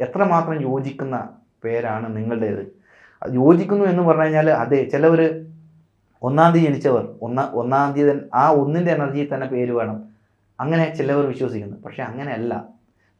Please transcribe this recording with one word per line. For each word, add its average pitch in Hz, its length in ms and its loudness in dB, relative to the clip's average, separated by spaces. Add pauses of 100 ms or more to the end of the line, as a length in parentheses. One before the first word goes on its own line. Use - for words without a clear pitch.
എത്രമാത്രം 165 520 0 (100)
യോജിക്കുന്ന 135 480 -6 (480)
പേരാണ് 113 440 -4 (100)
നിങ്ങളുടേത്? 107 440 -4 (640)
അത് - 80 -8 (100)
യോജിക്കുന്നു 190 500 4
എന്ന് 175 160 2
പറഞ്ഞു 156 180 4
കഴിഞ്ഞാൽ, 156 220 2 (160)
അതെ, 135 160 2 (140)
ചിലവർ 160 280 4 (1040)
ഒന്നാം 156 260 6
തീയതി 165 140 4
ജനിച്ചവർ, 131 360 0 (220)
ഒന്ന-, 127 240 -2 (120)
ഒന്നാം 139 340 0
തീയതി 147 160 4
തൻ-, 139 120 -2 (180)
ആ - 20 6 (180)
ഒന്നിൻ്റെ 165 360 0
എനർജിയിൽ 143 360 -4
തന്നെ 131 220 -6
പേര് 123 240 -2
വേണം, 107 180 -4 (680)
അങ്ങനെ 160 220 0 (120)
ചിലവർ 139 360 0
വിശ്വസിക്കുന്നു. 107 520 -8
പക്ഷേ 127 240 -12
അങ്ങനെയല്ല. 120 440 -8 (680)